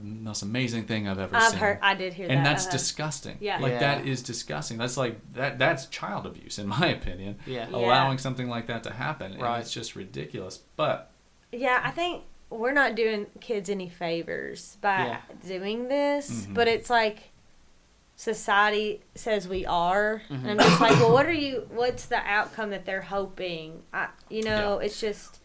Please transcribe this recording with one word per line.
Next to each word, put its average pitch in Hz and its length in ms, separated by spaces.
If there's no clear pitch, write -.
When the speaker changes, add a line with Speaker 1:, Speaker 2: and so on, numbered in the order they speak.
Speaker 1:
most 110 400
amazing 113 440
thing 107 200
I've 95 140
ever 95 160
Speaker 2:
I've 226 140
Speaker 1:
seen." 196 100
Speaker 2:
heard, 202 200
I 196 140
did 185 200
hear 180 140
Speaker 1:
And 139 160
Speaker 2:
that, 139 60
Speaker 1:
that's 180 140
Speaker 2:
uh-huh. 180 80
Speaker 1:
disgusting. 139 680
Speaker 2:
Yeah. 202 200
Speaker 1:
Like, 131 140
Speaker 3:
Yeah. 120 40
Speaker 1:
that 135 60
is 131 140
disgusting. 139 580
That's, 123 180
like, 127 240
that, 123 260
that's 156 260
child 180 400
abuse, - 320
in 104 80
my 123 220
opinion, 98 480
Speaker 3:
Yeah. 120 240
Speaker 2:
Yeah. 120 60
Speaker 1:
allowing 127 420
something 127 300
like 117 180
that 117 160
to - 100
happen. 131 420
And - 60
Speaker 3:
Right. 117 200
Speaker 1:
it's 117 120
just 113 220
ridiculous. 101 640
But - 360
Speaker 2:
Yeah, 254 320
I 262 80
think 339 320
we're 240 220
not 262 240
doing 214 300
kids 202 300
any 185 200
favors 170 920
by 190 260
Speaker 3:
Yeah. - 140
Speaker 2:
doing 202 420
this, 285 440
Speaker 1:
Mm-hmm. 202 220
Speaker 2:
but 233 120
it's 226 240
like 220 400
society 208 840
says 208 320
we 185 200
are. 196 640
Speaker 3:
Mm-hmm. 131 200
Speaker 2:
And 208 120
I'm - 80
just 175 120
like, 226 180
"Well, 233 140
what 277 140
are 339 60
Speaker 1:
<coughs> 294 140
Speaker 2:
you, 254 240
what's 247 360
the 233 120
outcome 208 520
that 190 160
they're 190 160
hoping?" 175 800
I, - 160
you 220 140
know, 208 380
Speaker 1:
Yeah. 202 60
Speaker 2:
it's 208 140
just - 440